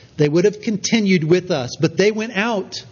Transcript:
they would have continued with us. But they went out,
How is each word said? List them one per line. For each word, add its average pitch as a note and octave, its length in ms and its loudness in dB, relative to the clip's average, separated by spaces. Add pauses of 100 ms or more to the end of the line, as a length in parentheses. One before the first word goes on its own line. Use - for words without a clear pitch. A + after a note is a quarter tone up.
(180)
they D3 120 4
would E3+ 160 2
have G#3 160 -2
continued G3+ 600 0
with F3+ 280 2
us. B2+ 240 -4
But D#3 220 -2
they G3 140 4
went A3 260 -6
out, G3+ 540 -4